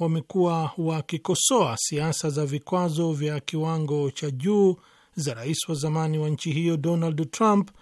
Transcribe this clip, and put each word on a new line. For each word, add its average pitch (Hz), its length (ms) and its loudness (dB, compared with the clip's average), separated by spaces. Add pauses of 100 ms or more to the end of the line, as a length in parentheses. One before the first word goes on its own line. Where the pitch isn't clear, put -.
wamekuwa 165 800 2
wakikosoa 160 1000 0
siasa 156 520 -2
za 147 160 0
vikwazo 165 680 0
vya 151 280 -2
kiwango 156 720 -2
cha 147 200 -6
juu 185 460 4 (400)
za 143 180 -4
rais 117 340 -4
wa 165 60 -2
zamani 156 440 0
wa 151 100 0
nchi 156 240 -2
hiyo 165 240 0
Donald 160 540 0
Trump 202 400 2 (120)